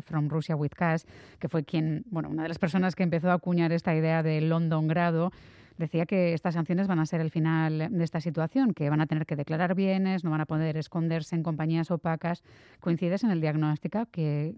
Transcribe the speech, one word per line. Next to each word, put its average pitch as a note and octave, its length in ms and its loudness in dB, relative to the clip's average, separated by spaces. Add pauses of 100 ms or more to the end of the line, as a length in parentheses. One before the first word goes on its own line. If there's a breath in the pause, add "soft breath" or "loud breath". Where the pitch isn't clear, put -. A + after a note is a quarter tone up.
From D3+ 240 -2
Russia D#3 280 -2
with D3 200 -2
Cash, E3 280 0 (340 loud breath)
que - 120 -6
fue D#3+ 160 -2
quien, D#3+ 440 -2
bueno, D3+ 200 -4
una D#3 120 -4
de E3 80 -4
las E3 80 -6
personas F#3 380 0
que F#3+ 80 0
empezó E3 260 2
a F3 60 6
acuñar E3+ 360 2
esta E3+ 220 0
idea D#3+ 300 2
de D#3 180 2
Londongrado, E3 880 2 (480 loud breath)
decía E3 280 -2
que F3 280 2
estas E3 200 -2
sanciones F3 340 0
van F3+ 120 2
a D#3+ 60 2
ser E3 140 -2
el D#3+ 120 -2
final D#3+ 600 0
de E3+ 140 0
esta D#3+ 160 -4
situación, E3+ 520 0
que D3 160 0
van D3+ 120 2
a D#3 60 2
tener D#3 180 0
que D3+ 100 -4
declarar D#3+ 400 0
bienes, F#3+ 480 0
no D#3+ 80 0
van D#3 80 0
a D3+ 60 0
poder D#3 320 -2
esconderse E3 580 -2
en E3 80 0
compañías D#3+ 480 0
opacas. E3 520 -2 (360 loud breath)
¿Coincides F3 460 0
en A3+ 60 4
el E3 100 0
diagnóstico D#3 680 0
que, D3+ 480 -2